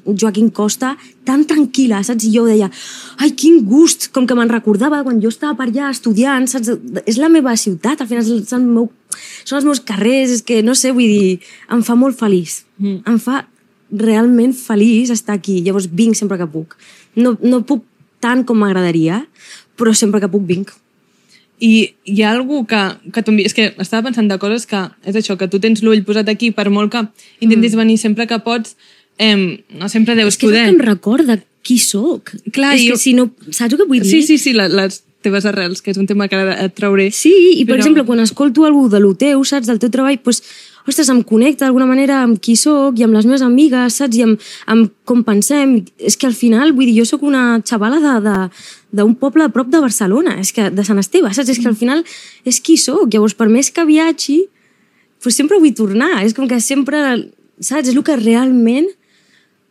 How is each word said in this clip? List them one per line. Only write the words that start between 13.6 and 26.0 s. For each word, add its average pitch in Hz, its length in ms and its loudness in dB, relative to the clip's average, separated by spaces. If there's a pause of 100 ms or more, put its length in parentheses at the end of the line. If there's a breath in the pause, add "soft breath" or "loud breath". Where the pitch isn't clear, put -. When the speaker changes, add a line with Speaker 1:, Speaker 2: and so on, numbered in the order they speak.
Speaker 1:
realment 233 640 2
feliç 226 560 0
estar 214 260 -4
aquí. 185 280 -4
Llavors 190 300 -2
vinc 220 220 2
sempre 202 220 -4
que 175 100 -6
puc. 160 280 -12 (400 soft breath)
No, 233 260 0
no 247 220 2
puc 262 220 -4 (340)
tant 247 240 -2
com 240 160 -2
m'agradaria, 180 640 0 (560 loud breath)
però 226 180 2
sempre 208 240 0
que 202 80 0
puc 202 180 -2
vinc. 180 280 -4 (840 soft breath)
Speaker 2:
I 233 120 2 (340)
hi 202 160 -2
ha 214 140 0
algú 262 340 -4
que, 226 80 -2 (360)
que 226 120 -4
tu 214 80 0
envi-, 208 160 2
és - 80 -8
que 220 140 0 (100)
estava 220 240 -4
pensant 233 240 -2
de 196 80 -2
coses 220 320 -6
que... 208 80 -4 (320)
És 196 80 -4
això, 208 220 -4
que 190 100 -2
tu 196 140 0
tens 220 180 2
l'ull 220 240 2